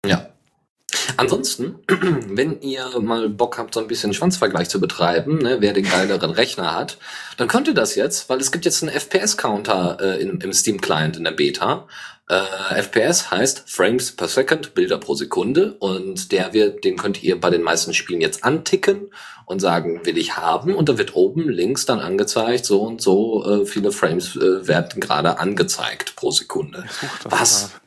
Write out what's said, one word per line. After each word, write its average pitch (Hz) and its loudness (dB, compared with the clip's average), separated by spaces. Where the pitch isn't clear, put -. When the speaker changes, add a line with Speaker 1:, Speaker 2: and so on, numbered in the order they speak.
Speaker 1:
Ja. 190 0
Ansonsten, - 0
<clears throat> - -8
wenn 147 0
ihr 131 -4
mal 113 0
Bock 117 -2
habt, 113 -8
so 117 -2
ein 110 -4
bisschen 113 -2
Schwanzvergleich 98 0
zu 98 0
betreiben, 87 2
ne, 123 2
wer 101 4
den 95 2
geileren 92 2
<laughs> - -2
Rechner 85 0
hat, 120 -6
dann 120 0
könnt 277 2
ihr 294 2
das 120 2
jetzt, 131 -2
weil 131 0
es 135 -2
gibt 175 -2
jetzt 170 2
einen 156 -4
F - -4
P 185 0
S-Counter, 104 0
äh, 95 0
in, 92 -4
im 95 -6
Steam-Client 80 0
in 82 -6
der 80 0
Beta. 78 0
Äh, 95 0
F 101 -2
P 110 4
S 160 2
heißt 107 0
Frames 120 0
per 87 -4
Second, 147 0
Bilder 90 2
pro - -4
Sekunde, 139 0
und 95 -4
der 92 0
wird, 104 4
den 92 2
könnt 101 -4
ihr 90 0
bei 87 4
den 85 2
meisten 82 0
Spielen 87 -2
jetzt 80 0
anticken 190 0
und 95 -6
sagen, 85 0
"Will 85 0
ich - -2
haben?" 85 0
Und 156 2
da 117 4
wird - -2
oben 135 2
links 101 0
dann 120 2
angezeigt, 110 0
so 101 4
und 113 -4
so, 104 2
äh, 98 2
viele 101 0
Frames, 90 -2
äh, 92 2
werden 82 0
gerade - 0
angezeigt - -2
pro - -2
Sekunde. - -4
Speaker 2:
Ich - -12
such - -10
das - -8
Speaker 1:
Was? - 2
Speaker 2:
grad. 104 -12